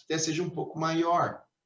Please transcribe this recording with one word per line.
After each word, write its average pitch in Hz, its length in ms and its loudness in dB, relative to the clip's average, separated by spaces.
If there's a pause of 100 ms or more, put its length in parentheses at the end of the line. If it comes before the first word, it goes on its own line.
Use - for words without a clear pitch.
até 156 120 -2
seja 160 280 0
um 156 60 -4
pouco 156 280 -6
maior. 165 640 2 (260)